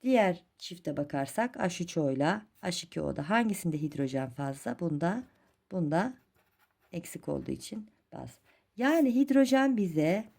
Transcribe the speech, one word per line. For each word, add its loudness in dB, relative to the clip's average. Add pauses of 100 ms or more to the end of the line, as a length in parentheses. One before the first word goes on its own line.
Diğer 4 (140)
çifte -8
bakarsak -2
H -2
üç -4
O 2
ile 0 (200)
H -6
iki -8
O'da -4
hangisinde 0
hidrojen -4
fazla? -6
Bunda, -2 (480)
bunda 0 (760)
eksik -10
olduğu -4
için -10 (220)
baz. -14 (380)
Yani 4
hidrojen 4
bize 2 (120)